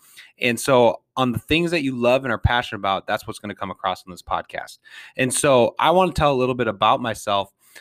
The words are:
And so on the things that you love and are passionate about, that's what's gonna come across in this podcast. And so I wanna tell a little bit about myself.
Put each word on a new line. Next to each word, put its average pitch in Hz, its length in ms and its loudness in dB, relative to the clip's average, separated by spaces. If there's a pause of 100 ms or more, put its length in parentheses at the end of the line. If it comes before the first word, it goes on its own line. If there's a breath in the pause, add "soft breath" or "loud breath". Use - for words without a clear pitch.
(400 loud breath)
And 117 180 -2
so 123 440 2 (160)
on 127 160 0
the 110 60 -6
things 165 320 -2
that 170 120 -2
you 135 100 -4
love 123 300 2
and 131 80 -4
are 110 60 -2
passionate 120 420 -2
about, 98 260 -2
that's 104 220 -6
what's 110 120 -12
gonna 101 140 -12
come 95 180 -10
across 90 340 -6
in 92 60 -16
this 87 100 -18
podcast. - 580 -10 (380 loud breath)
And 127 160 0
so 127 440 4
I 151 140 4
wanna 180 220 4
tell 151 180 2
a 131 80 0
little 127 160 0
bit 120 140 -2
about 107 320 2
myself. 104 500 -4 (300 loud breath)